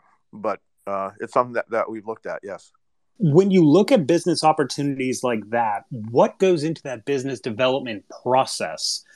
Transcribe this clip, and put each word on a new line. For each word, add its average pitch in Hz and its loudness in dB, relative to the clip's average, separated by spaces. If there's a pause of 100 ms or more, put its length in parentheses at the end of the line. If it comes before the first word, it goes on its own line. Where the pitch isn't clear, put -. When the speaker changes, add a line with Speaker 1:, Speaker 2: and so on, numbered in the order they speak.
(340)
Speaker 1:
but, 104 -6 (280)
uh, 98 -6
it's - -10
something 123 0
that, 110 -4
that 107 -2
we've 110 -12
looked 110 -12
at. 87 -8
Yes. 95 -14 (480)
Speaker 2:
When 185 4
you 185 6
look 190 6
at 208 4
business 165 0
opportunities 139 -2
like 113 -4
that, 110 -2
what 120 0
goes 180 2
into 160 -6
that 123 -10
business 135 -2
development 127 -4 (160)
process 120 -2 (120)